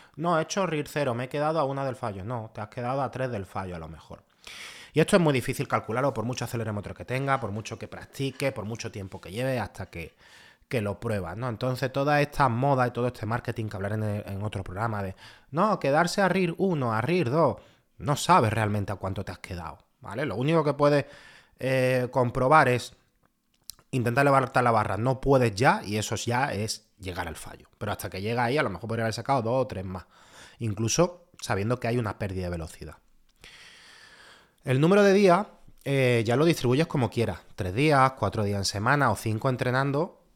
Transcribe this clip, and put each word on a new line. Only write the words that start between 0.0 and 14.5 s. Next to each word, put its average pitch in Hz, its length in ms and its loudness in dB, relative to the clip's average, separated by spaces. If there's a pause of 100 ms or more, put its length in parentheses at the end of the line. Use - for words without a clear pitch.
no, 165 240 0
he 160 40 0
hecho 190 220 -2
rir 151 220 -2
cero, 139 260 -2
me 120 120 -4
he 131 40 -10
quedado 156 300 0
a 143 60 2
una 139 200 -4
del 127 100 -4
fallo. 98 280 -6
No, 110 300 -8
te 113 80 -10
has 104 80 -10
quedado 131 320 -4
a 123 100 -4
tres 127 180 -4
del 104 160 -6
fallo 95 300 -8
a 82 40 -8
lo 80 100 -12
mejor. 80 340 -18 (680)
Y 147 80 4
esto 165 160 4
es 180 40 6
muy 151 120 4
difícil 127 340 -2
calcularlo 120 460 0
por 110 100 -4
mucho 123 220 -6
acelerómetro 107 500 -6
que 90 100 -14
tenga, 135 340 -2
por 107 120 -6
mucho 107 260 -8
que 104 100 -14
practique, 131 640 -6
por 107 140 -8
mucho 110 260 -8
tiempo 98 280 -12
que 87 120 -16
lleve, 123 280 -4
hasta 98 280 -8
que, - 280 -14 (520)
que 120 140 -2
lo 101 180 -4
pruebas, 95 360 -4
¿no? 123 140 -6
Entonces, 127 420 -4
toda 147 300 2
esta 143 260 2
moda 127 400 2
y 117 40 -4
todo 120 160 -2
este 123 180 -8
marketing 113 420 -4
que 104 80 -10
hablaré 101 200 -4
en, 107 80 -2
en 104 400 -4
otro 104 200 -4